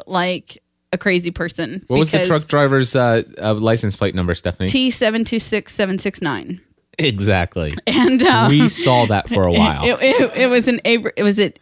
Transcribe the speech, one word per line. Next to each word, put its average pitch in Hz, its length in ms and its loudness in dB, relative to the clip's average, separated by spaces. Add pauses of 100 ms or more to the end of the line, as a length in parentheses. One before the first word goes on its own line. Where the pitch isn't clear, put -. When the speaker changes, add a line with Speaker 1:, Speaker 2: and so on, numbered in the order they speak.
Speaker 1:
like 180 560 -6 (280)
a 185 60 -6
crazy 180 340 0
person. 170 560 -8
Speaker 2:
What 131 120 2
was 156 120 2
the 202 60 0
Speaker 1:
because 180 120 0
Speaker 2:
truck 156 180 0
driver's, 135 480 2
uh, 120 280 2 (140)
uh, 107 160 -2
license 110 420 0
plate 101 200 -2
number, 90 180 -2
Stephanie? 90 360 -4
Speaker 1:
T 262 200 0
seven 226 360 -2
two 226 140 -4
six - 360 -6
seven 190 240 -4
six 190 220 -6
nine. 143 400 -8 (360)
Speaker 2:
Exactly. 95 720 -2 (160)
Speaker 1:
And, 254 360 2
um, - 260 4
Speaker 2:
We 147 200 4
saw 123 380 2
that 104 220 -2
for 98 140 0
a 90 80 2
Speaker 1:
<laughs> - 20 0
Speaker 2:
while. 143 320 2
Speaker 1:
it, 240 160 0
it, 269 360 2
it 254 100 2
was 247 200 2
an 240 180 -2
Aver-, 226 300 0
it - 80 -2
was 208 160 2
it, 196 220 -2